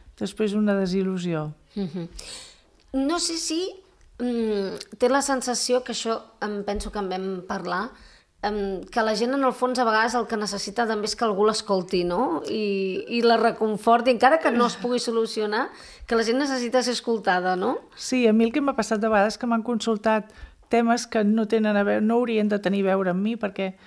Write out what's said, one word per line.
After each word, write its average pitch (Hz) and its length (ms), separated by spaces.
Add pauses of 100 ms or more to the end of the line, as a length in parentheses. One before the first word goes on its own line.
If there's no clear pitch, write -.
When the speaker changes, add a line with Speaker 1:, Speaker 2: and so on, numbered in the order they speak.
(180)
Speaker 1:
després 202 400
una 208 180
desil·lusió. 180 760 (240)
Speaker 2:
Mhm. 180 320 (880)
No 277 260
sé 330 180
si, 330 320 (500)
mm, 220 800
té 247 100
la 269 120
sensació, 247 640
que 240 100
això 226 240 (240)
em 208 220
penso 202 280
que 208 80
en 190 100
vam 185 180 (200)
parlar, 185 440 (520)
em, 202 460
que 240 140
la 220 120
gent, 240 200
en 277 80
el 254 100
fons, 247 260
a 247 60
vegades 226 300
el 233 120
que 233 80
necessita 208 520
també 214 180
és 214 100
que - 100
algú 208 200
l'escolti, 190 580
no? 247 460
I, 196 580
i 240 140
la 233 160
reconforti, 220 760
encara 254 280
que 311 120
no 240 140
es - 100
pugui 247 240
solucionar, 226 680 (380)
que 233 80
la 226 80
gent 233 160
necessita 254 420
ser 240 120
escoltada, 185 640
no? 220 220 (180)
Speaker 1:
Sí, 254 320
a 214 60
mi 226 100
el 233 80
que 294 100
m'ha 277 140
passat 220 240
de 226 80
vegades 214 280
és - 20
que - 100
m'han 233 160
consultat 220 680 (360)
temes 233 380
que 220 160
no 214 240
tenen 214 300
a 202 60
veure, 208 180
no 220 140
haurien 226 340
de 208 100
tenir 202 280
a 190 80
veure 190 160
amb 185 100
mi, 226 160
perquè 196 380 (120)